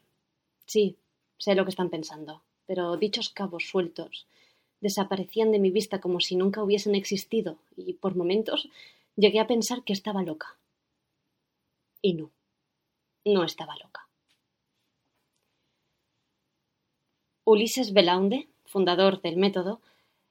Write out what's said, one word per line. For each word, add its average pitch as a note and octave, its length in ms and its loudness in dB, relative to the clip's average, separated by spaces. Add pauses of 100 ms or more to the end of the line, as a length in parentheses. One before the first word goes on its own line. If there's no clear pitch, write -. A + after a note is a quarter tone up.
(640)
Sí, G3+ 320 0 (400)
sé G3 180 2
lo G3 80 4
que F#3 60 -2
están F3+ 200 -4
pensando, D#3 520 -12 (240)
pero F3 320 -4
dichos G#3+ 320 -2
cabos F3+ 400 -8
sueltos - 580 -6 (540)
desaparecían G3 680 -2
de G#3 80 4
mi F#3+ 120 4
vista G#3 300 -2
como F3+ 180 -2
si F#3 160 -2
nunca G3 260 0
hubiesen G3+ 340 2
existido, G3 640 -4 (200)
y F#3 160 -10
por F#3+ 220 -4
momentos G3 540 -2 (460)
llegué G#3 240 4
a A3 80 0
pensar B3 360 -2
que G3+ 100 -4
estaba G3 300 -4
loca. D#3 340 -10 (1400)
Y F3+ 140 0
no, D#3 160 -12 (920)
no G3 220 2
estaba - 320 -12
loca. - 320 -20 (3250)
Ulises A3 480 4
Belaunde, G3 560 4 (160)
fundador F#3 560 2
del E3+ 160 -4
método, G3 420 0 (520)